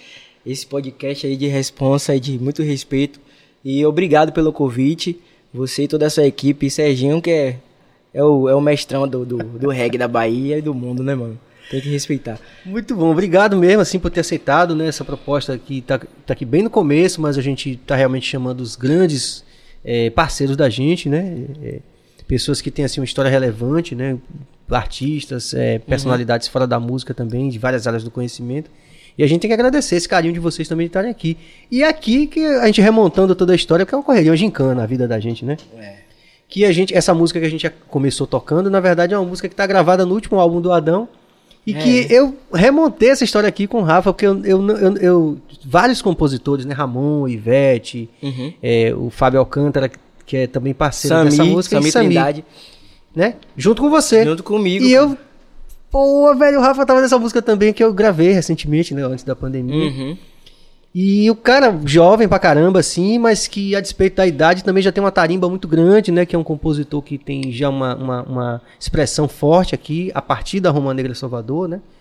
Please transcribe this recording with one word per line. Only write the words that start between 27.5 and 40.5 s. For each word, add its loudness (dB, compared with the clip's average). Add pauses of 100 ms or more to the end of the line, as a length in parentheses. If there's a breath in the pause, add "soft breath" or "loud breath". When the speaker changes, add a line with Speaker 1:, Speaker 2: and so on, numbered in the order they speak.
Speaker 2:
várias -2
áreas -4
do -12
conhecimento. -8 (460 soft breath)
E 0
a 4
gente 2
tem -2
que 0
agradecer 0
esse -4
carinho 0
de -6
vocês -6
também -4
de -8
estarem -4
aqui. -6 (320 soft breath)
E 0
aqui 0
que -4
a 0
gente 2
remontando 4
toda 2
a 4
história, 2
porque -10
é 2
uma -4
correria, 4
uma 4
gincana 0
a -4
vida -2
da -2
gente, -6
né? -6 (200)
Speaker 1:
É. -20 (520 soft breath)
Speaker 2:
Que -2
a 6
gente, 0
essa 4
música 2
que -2
a 0
gente -6
já -2 (200)
começou -2
tocando, -2
na 2
verdade 2
é 0
uma -2
música -10
que -20
tá -2
gravada 4
no 0
último 0
álbum 2